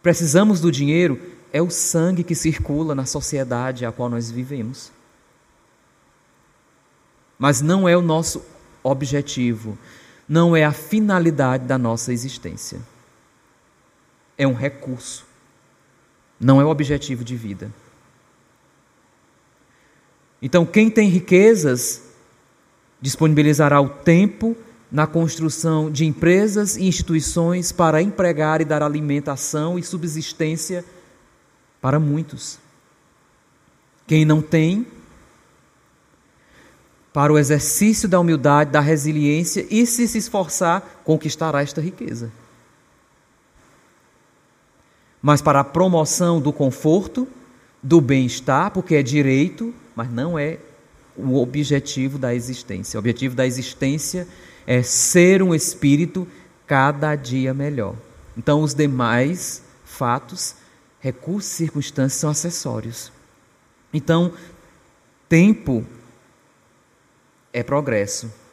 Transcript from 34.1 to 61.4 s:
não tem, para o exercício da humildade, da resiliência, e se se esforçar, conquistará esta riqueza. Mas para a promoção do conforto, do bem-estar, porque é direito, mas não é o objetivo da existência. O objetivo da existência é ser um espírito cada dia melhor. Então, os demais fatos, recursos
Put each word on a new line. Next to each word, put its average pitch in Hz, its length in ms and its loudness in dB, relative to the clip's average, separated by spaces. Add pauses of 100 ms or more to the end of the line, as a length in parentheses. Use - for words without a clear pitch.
não 151 160 4
tem, 170 460 0 (2250)
para 147 200 2
o 151 60 6
exercício 151 680 2
da 180 100 4
humildade, 147 520 4
da 151 100 4
resiliência, 151 920 0
e 226 140 4
se 233 240 0
se 226 100 -4
esforçar, 185 840 -2
conquistará 156 580 -2
esta 143 180 -6
riqueza. 135 500 -8 (3000)
Mas 143 220 2
para 143 180 4
a 139 40 0
promoção 170 760 0
do 143 120 -2
conforto, 160 760 0 (540)
do 156 180 6
bem-estar, 135 720 0
porque 180 240 -2
é 147 80 4
direito, 147 720 0 (200)
mas 120 160 -8
não 160 280 -4
é 143 200 -6 (580)
o 131 260 0
objetivo 135 760 -2
da 127 160 -4
existência. 117 600 -10
O 107 40 -4
objetivo 123 340 -2
da 127 120 0
existência 139 840 -6 (360)
é 123 180 0
ser 180 600 4
um 180 120 2
espírito 160 760 0 (380)
cada 143 500 0
dia 131 360 -4
melhor. 135 440 -6 (400)
Então, 147 260 2
os 139 120 -2
demais 135 880 -2 (220)
fatos, 127 680 -6 (460)
recursos 165 520 -8